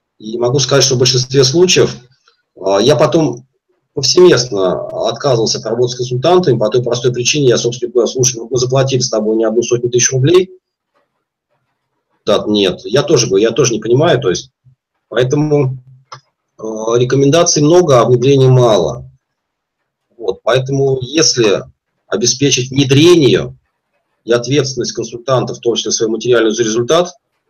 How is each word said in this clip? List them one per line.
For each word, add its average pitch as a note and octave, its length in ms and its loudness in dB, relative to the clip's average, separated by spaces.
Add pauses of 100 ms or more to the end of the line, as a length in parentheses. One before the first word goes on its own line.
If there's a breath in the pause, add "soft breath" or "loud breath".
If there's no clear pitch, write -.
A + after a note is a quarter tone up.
(180)
И A2 200 -10
могу B2+ 220 0
сказать, C3+ 240 0
что B2+ 120 -2
в A#2+ 40 0
большинстве B2+ 440 0
случаев, D3+ 520 2 (640)
а, G2 220 0
я C#3 160 2
потом D3+ 480 0 (480)
повсеместно C3 960 2 (220)
отказывался A2+ 500 -2
от - 60 -12
работы A#2+ 280 -2
с - 40 -12
консультантами B2+ 600 0
по G#2+ 120 -2
той B2 140 0
простой A#2+ 300 -2
причине, B2 340 -2
я, A2+ 100 4
собственно, A#2 340 -6
говоря: A2+ 160 0
«Слушай, A#2+ 300 -4
ну, - 120 -14
мы C3 80 -2
заплатили B2+ 420 -2
с - 100 -4
тобой A2 260 -2
не A2 100 0
одну A2 160 0
сотню A#2+ 280 -2
тысяч A#2+ 220 0
рублей». D#3+ 400 2 (1700)
Да, G2 220 0
нет, G2+ 380 0
я A#2 180 0
тоже D#3 240 2
говорю, G3 160 0
я A3+ 80 2
тоже B2 220 0
не G#2+ 80 -6
понимаю, C3 400 2
то G2 80 -2
есть, - 220 -6 (580)
поэтому, C#3 680 0 (800)
э, G#2 60 -16 (340)
рекомендаций C#3 680 2
много, D3+ 360 4
а A2 60 4
внедрений C3 420 2
мало. G2 640 2 (1080)
Вот, G#2 260 -6
поэтому C3 580 0
если B2+ 640 0 (440)
обеспечить B2 600 -2
внедрение C3+ 840 2 (680)
и G#2+ 80 -4
ответственность B2 600 -2
консультанта, A#2+ 600 -4
в - 40 -16
том A#2 160 -2
числе G#2+ 160 -6
свою A2 200 -2
материальную, A2 420 0
за A#2 100 -2
результат, B2 500 -2 (360)